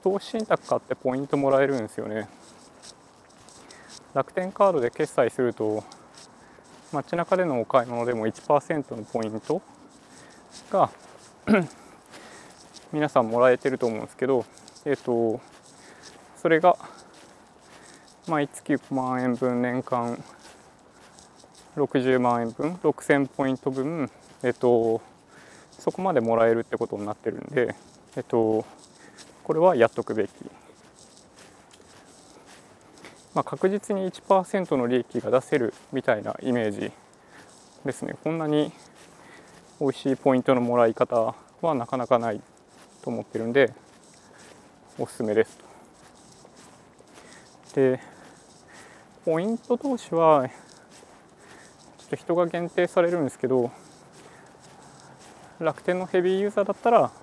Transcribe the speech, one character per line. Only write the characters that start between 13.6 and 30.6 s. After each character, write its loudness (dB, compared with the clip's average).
る -2
と 0
思 -2
う -8
ん -8
で -16
す -20
け -2
ど、 2
え -2
っ 0
と、 0
そ -2
れ 4
が、 6
毎 0
月 -4
五 -8
万 -2
円 0
分、 -2
年 -2
間 -4
六 0
十 2
万 2
円 -6
分、 -6
六 0
千 2
ポ -4
イ -2
ン -4
ト -4
分、 -4
え 2
っ -4
と、 2
そ -2
こ -10
ま 0
で 4
も 2
ら 6
え 4
る 0
っ -6
て -6
こ -2
と -8
に -6
な -6
っ -10
て -4
る -10
ん -12
で、 0
え -6
っ -12
と、 0
こ -4
れ 0
は 4
や 6
っ 0
と -6
く -6
べ 0
き。 -14